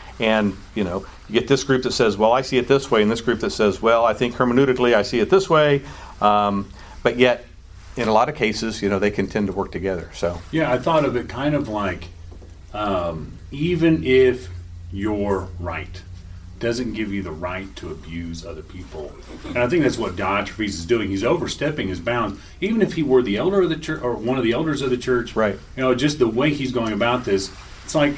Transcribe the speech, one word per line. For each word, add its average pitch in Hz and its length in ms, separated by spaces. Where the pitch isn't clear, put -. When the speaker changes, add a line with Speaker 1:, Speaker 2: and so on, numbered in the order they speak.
Speaker 1:
and, 110 360
you 107 80
know, 92 220
you 104 120
get - 80
this 139 160
group 127 200
that 120 100
says, 107 240
"Well, 110 160
I 135 80
see 131 160
it 120 100
this 139 240
way," 110 100
and 107 80
this 117 120
group 120 180
that 107 120
says, 98 300
"Well, 113 240
I 110 80
think 120 220
hermeneutically 127 580
I 104 80
see 117 180
it 107 100
this 190 200
way." 147 320
Um, 101 500
but 117 140
yet, 123 280
in 117 120
a 110 60
lot 117 160
of 147 60
cases, 113 460
you 101 80
know, 98 100
they 104 120
can 104 160
tend 104 200
to 95 60
work 92 180
together. 90 420
So 87 260
Speaker 2:
Yeah, 147 200
I 131 60
thought 151 280
of 120 100
it 117 140
kind 143 260
of 123 140
like, 101 400
um, 87 600
even 160 520
if 127 460
you're 98 560
right, 82 420
doesn't 117 340
give 101 180
you 98 120
the 87 80
right 90 460
to 87 120
abuse 82 560
other 82 160
people. 82 500
And - 100
I 120 100
think 165 160
that's 135 140
what 95 180
Diotrephes 101 520
is 85 180
doing. 107 240
He's 98 140
overstepping 139 640
his 90 120
bounds. 117 400
Even 220 240
if 175 100
he 170 80
were 143 220
the - 140
elder 190 240
of 170 80
the 156 80
church, - 260
or 123 100
one 110 240
of 123 60
the 113 80
elders 151 320
of 127 80
the 123 60
church, 120 380
Speaker 1:
Right. 104 220
Speaker 2:
you 135 60
know, 127 140
just 143 240
the 123 80
way 131 260
he's 127 180
going 113 220
about 120 320
this, 98 240
it's - 120
like, 147 220